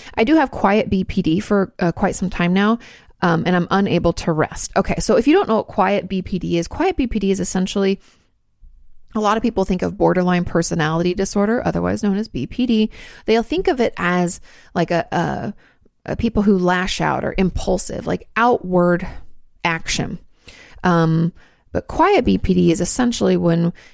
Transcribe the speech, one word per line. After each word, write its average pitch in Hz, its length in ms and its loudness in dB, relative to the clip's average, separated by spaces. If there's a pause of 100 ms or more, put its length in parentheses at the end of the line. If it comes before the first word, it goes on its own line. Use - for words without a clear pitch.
(140)
I 247 100 2
do 285 100 4
have 294 160 4
quiet 208 400 2
B 190 140 0
P - 180 -2
D 165 180 0
for, 202 380 0
uh, 170 140 0
quite - 240 -2
some 185 120 -4
time 175 240 0
now, 208 260 2 (440)
um, 170 240 2
and 180 100 2
I'm 175 140 0
unable 175 420 2
to - 200 -2
rest." - 440 -4
Okay, 196 220 0
so - 180 2
if 233 100 2
you 285 60 6
don't 392 160 2
know 220 80 2
what - 120 -2
quiet 196 380 0
B 190 140 -4
P 185 180 -4
D 170 200 -2
is, 170 100 -4
quiet 349 300 -2
B 262 80 0
P 240 120 -2
D 196 120 0
is 190 100 0
essentially, 196 580 -2 (1160)
a 220 40 -2
lot 214 160 2
of 220 80 0
people 226 200 0
think 185 180 -2
of 180 140 -4
borderline 175 480 2
personality 165 680 0
disorder, 202 500 0
otherwise 175 380 -2
known 202 140 0
as 220 100 -4
B - 220 -8
P 240 180 -4
D. 220 240 2 (360)
They'll 226 180 2
think 370 240 -2
of 277 120 2
it - 160 0
as, 175 440 0 (340)
like, 175 160 0
a, 170 220 0
a, - 420 -4 (500)
a - 120 -6
people 226 260 0
who 202 160 4
lash 180 420 0
out 143 240 -2
or - 140 -4
impulsive, - 720 -2
like, 175 180 -6 (100)
outward 180 680 2 (560)
action. - 560 -4 (640)
Um, 165 500 2 (380)
but - 160 -6
quiet 359 380 2
B 190 140 2
P - 160 0
D 175 180 4
is 160 80 -2
essentially 202 560 0
when, 170 360 2 (220)